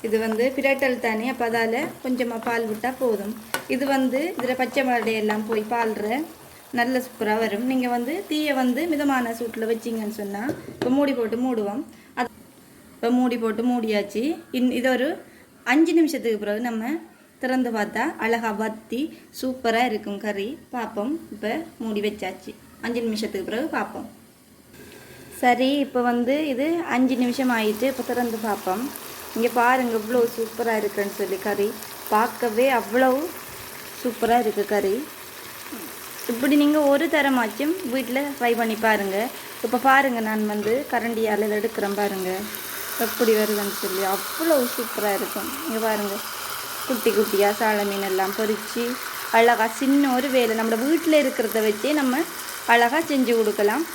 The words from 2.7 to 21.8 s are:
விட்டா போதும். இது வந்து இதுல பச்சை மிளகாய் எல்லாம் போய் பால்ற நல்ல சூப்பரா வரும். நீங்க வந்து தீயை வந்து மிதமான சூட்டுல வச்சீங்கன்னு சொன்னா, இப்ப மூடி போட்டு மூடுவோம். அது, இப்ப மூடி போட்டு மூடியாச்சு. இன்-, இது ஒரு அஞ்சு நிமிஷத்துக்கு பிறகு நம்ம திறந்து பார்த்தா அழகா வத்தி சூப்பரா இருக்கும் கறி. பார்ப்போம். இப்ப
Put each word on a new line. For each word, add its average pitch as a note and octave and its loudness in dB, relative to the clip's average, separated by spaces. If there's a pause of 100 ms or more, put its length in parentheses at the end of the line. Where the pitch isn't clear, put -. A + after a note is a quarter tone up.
விட்டா A3 -2 (140)
போதும். G#3+ 0 (400)
இது B3+ 0 (100)
வந்து C4 2 (180)
இதுல B3+ -2
பச்சை B3+ 0
மிளகாய் A3+ 0
எல்லாம் G#3+ 0
போய் G#3+ -2
பால்ற G#3+ -2 (720)
நல்ல B3+ 2 (100)
சூப்பரா G#3+ -2
வரும். G#3+ -2
நீங்க B3+ 2
வந்து A#3+ -2 (160)
தீயை D4+ 0 (100)
வந்து B3 2 (100)
மிதமான C#4 0
சூட்டுல A3+ -4
வச்சீங்கன்னு A3+ -4
சொன்னா, G3+ -6 (300)
இப்ப - -2
மூடி C#4 2
போட்டு A3+ -2
மூடுவோம். A3 -2 (380)
அது, B3 -2 (680)
இப்ப A#3 -2 (100)
மூடி B3 2
போட்டு A3 0
மூடியாச்சு. G#3+ 0 (360)
இன்-, B3 2
இது C4 2
ஒரு B3+ 0 (680)
அஞ்சு D#4+ 6
நிமிஷத்துக்கு A3+ 2
பிறகு G#3 -2
நம்ம A3+ -4 (520)
திறந்து B3+ 0
பார்த்தா G#3 -2 (220)
அழகா A3+ 0
வத்தி A3 -4 (400)
சூப்பரா A#3+ 0
இருக்கும் G#3 -6
கறி. G3+ -4 (300)
பார்ப்போம். A3+ -4 (220)
இப்ப G#3+ -4 (300)